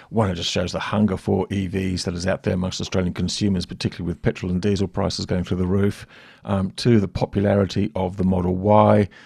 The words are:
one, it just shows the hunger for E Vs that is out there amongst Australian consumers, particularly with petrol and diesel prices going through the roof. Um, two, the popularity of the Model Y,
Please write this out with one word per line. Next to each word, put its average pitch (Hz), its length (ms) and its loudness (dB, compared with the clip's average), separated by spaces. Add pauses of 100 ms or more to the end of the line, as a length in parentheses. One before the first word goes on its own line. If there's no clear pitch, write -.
one, 107 200 0
it 90 60 -4
just 82 160 -6
shows 90 220 -2
the 85 60 -4
hunger 104 380 0
for 98 320 -2
E 98 160 -2
Vs 92 380 -4
that 92 100 -4
is 87 140 -6
out - 160 -2
there 101 100 -2
amongst 92 260 -4
Australian 90 360 -2
consumers, 90 500 -2
particularly - 420 -8
with 85 140 -6
petrol 95 300 -2
and 90 100 -2
diesel 98 260 0
prices 92 380 -4
going 90 180 -2
through 90 140 -4
the 90 80 0
roof. 98 400 0 (400)
Um, 95 300 -2
two, 120 240 4
the 98 80 2
popularity 101 880 0
of 92 220 -4
the 92 60 -2
Model 92 320 2
Y, 104 540 6 (160)